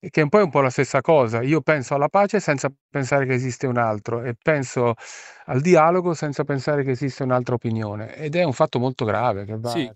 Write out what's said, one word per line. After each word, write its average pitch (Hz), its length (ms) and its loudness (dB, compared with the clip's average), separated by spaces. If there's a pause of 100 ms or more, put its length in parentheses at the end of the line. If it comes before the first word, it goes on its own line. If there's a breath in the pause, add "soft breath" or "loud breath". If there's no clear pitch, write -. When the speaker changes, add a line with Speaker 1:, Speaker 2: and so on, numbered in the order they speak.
Speaker 1:
e 165 60 -10
che - 80 0
è 156 60 4
un 147 60 -2
po', 214 100 6
è - 20 4
un 175 80 0
po' 139 120 2
la 131 80 2
stessa 135 300 0
cosa. 120 420 2
Io 147 180 2
penso 147 340 0
alla 143 140 0
pace 202 320 2
senza 143 280 -2 (220)
pensare 139 340 0
che 131 100 0
esiste 127 340 -4
un 120 80 -2
altro, 117 480 -2
e 123 100 -6
penso 127 600 0 (500 loud breath)
al 135 160 -2
dialogo 175 520 4
senza 151 300 -4
pensare 143 400 -2
che 135 80 -2
esiste 131 320 -4
un'altra 127 320 0
opinione, 110 600 -6
ed 151 180 -8
è 175 80 2
un 156 100 0
fatto 139 280 0
molto 127 240 -2
grave 104 400 0
che 110 120 -8
va, 117 140 -6
Speaker 2:
Sì. 127 260 -4